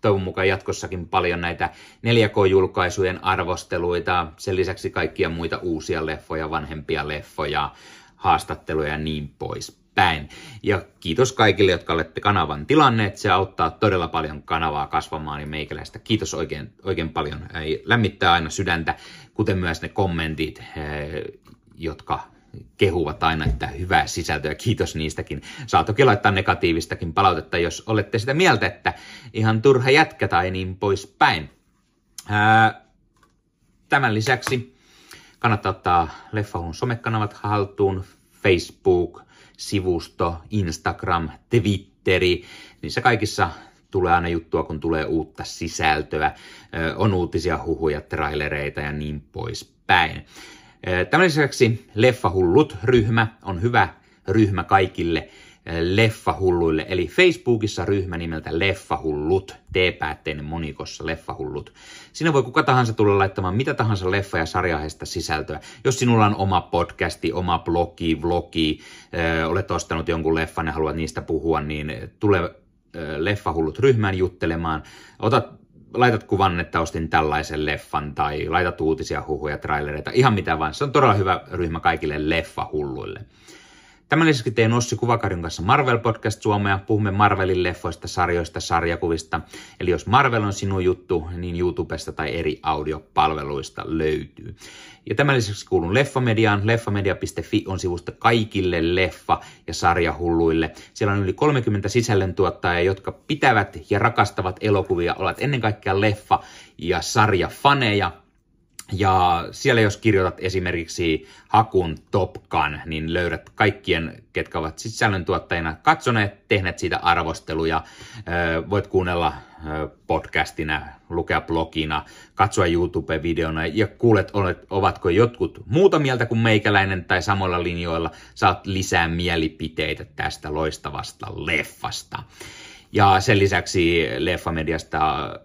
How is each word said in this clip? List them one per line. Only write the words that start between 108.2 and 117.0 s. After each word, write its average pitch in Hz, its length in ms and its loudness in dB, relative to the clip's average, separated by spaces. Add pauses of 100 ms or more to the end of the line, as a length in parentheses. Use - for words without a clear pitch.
Ja 90 580 2
siellä 123 300 2
jos 101 160 2
kirjoitat 95 420 2
esimerkiksi 87 880 -2 (220)
hakun 92 500 2 (120)
Top 92 240 0 (160)
Gun, 73 340 -2
niin 80 300 -6
löydät 85 360 -4
kaikkien, 87 720 -2 (100)
ketkä 85 260 -6
ovat 80 200 -6
sisällöntuottajina 87 1040 -2
katsoneet, 117 640 0
tehneet 98 300 0
siitä 90 200 -2
arvosteluja. 80 840 0 (320)